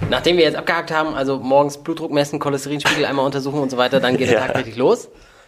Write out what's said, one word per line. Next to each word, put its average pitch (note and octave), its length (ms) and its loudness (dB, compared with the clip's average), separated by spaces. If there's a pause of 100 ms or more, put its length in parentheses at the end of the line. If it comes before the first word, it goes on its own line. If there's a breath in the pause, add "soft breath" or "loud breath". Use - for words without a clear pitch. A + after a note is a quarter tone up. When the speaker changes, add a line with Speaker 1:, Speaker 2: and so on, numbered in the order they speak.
Speaker 1:
Nachdem C3+ 280 2
wir E3+ 60 6
jetzt D3+ 140 2
abgehakt E3 340 -4
haben, D#3 240 -2
also C3+ 220 -2
morgens C#3 400 2
Blutdruck D#3+ 340 -8
messen, C#3+ 260 0
Cholesterinspiegel C#3+ 680 -2
einmal C3 200 0
untersuchen C#3 340 -4
und C3+ 120 -2
so B2 60 -6
weiter, B2+ 220 2
dann B2 180 2
geht B2 120 0
der A#2+ 60 4
Speaker 2:
<laughs> G#2+ 40 4
Ja. - 80 -2
Speaker 1:
Tag - 100 0
richtig A2+ 180 -6
los. D#3+ 340 2 (380 soft breath)